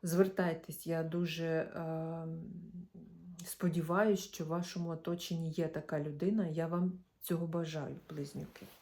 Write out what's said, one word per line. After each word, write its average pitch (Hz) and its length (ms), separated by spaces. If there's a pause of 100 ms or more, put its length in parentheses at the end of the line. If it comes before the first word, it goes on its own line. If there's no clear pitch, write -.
Звертайтесь, 175 840
я 165 160
дуже, 165 440
е, 160 800 (1160)
сподіваюсь, 180 760
що - 240
в 156 40
вашому 175 420
оточенні 165 600
є 160 180
така - 320
людина. 170 460
Я 160 200
вам 175 260 (280)
цього 170 260
бажаю, 160 500 (140)
близнюки. 151 560 (160)